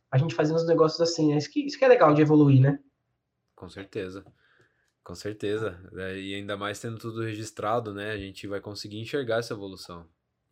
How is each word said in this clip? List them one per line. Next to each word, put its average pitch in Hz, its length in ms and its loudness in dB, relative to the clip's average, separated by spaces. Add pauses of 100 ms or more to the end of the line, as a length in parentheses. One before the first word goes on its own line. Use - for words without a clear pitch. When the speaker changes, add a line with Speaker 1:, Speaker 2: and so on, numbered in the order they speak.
(120)
Speaker 1:
a 131 60 4
gente 151 160 0
fazendo 156 220 0
uns 165 100 0
negócios 160 340 4
assim", 165 320 2
né? 147 60 2
Isso 147 120 -4
que, 294 160 -4
isso - 120 -10
que 269 60 2
é 262 40 6
legal 180 240 8
de 151 80 4
evoluir, 147 400 8
né? 139 180 4 (760)
Speaker 2:
Com 92 140 -18
certeza. 98 520 -12 (800)
Com 90 120 -16
certeza. 101 680 -6 (160)
É, 95 220 -8
e 98 160 -8
ainda 101 220 -8
mais 101 220 -6
tendo 113 200 -10
tudo 113 240 -10
registrado, 110 720 -6
né? 101 180 -8
A 104 60 -8
gente 98 280 -12
vai 98 140 -6
conseguir 104 400 -14
enxergar 113 380 -4
essa 120 160 -6
evolução 92 500 -14 (480)